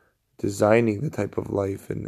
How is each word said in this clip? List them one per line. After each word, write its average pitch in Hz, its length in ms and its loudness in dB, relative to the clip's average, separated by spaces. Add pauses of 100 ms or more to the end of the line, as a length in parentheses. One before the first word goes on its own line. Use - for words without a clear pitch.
(360)
designing 107 640 2
the 156 80 -4
type 104 300 -4
of 104 100 -6
life 101 400 -4
and, 104 200 -6